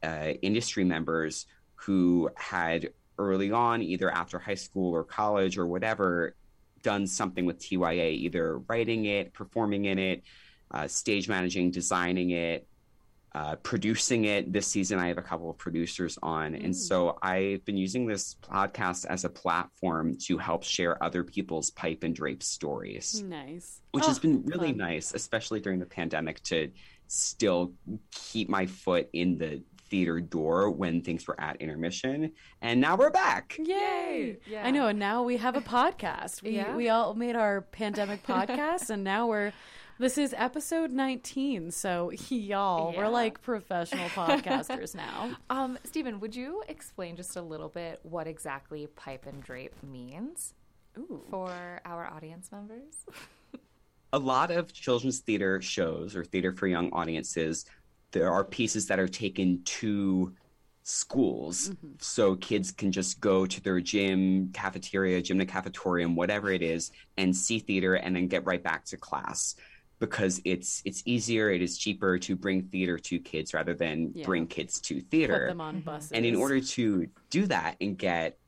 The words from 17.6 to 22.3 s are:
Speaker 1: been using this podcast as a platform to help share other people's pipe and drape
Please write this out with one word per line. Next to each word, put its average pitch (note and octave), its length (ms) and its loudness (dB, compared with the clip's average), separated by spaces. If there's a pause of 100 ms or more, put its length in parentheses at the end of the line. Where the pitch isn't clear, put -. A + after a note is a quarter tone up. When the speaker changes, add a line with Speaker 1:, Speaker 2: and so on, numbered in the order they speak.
Speaker 1:
been G2+ 120 -2
using G2 300 0
this G#2 360 -4
podcast G2 640 -2
as F#2 180 -4
a F2 40 0
platform E2 880 0 (100)
to E2+ 120 2
help E2 240 -2
share - 400 0
other E2 220 0
people's E2 480 -2
pipe E2 320 -4
and E2 100 2
drape C#2+ 300 -4